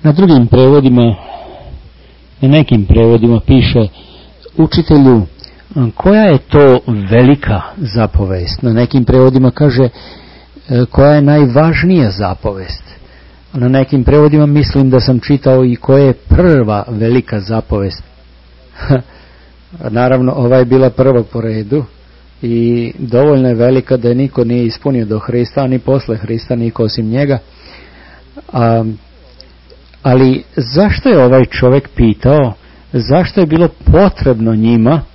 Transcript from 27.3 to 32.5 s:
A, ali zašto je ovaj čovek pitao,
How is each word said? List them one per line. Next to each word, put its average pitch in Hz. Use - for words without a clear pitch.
A, 113
ali 131
zašto 156
je 175
ovaj 127
čovek 127
pitao, 123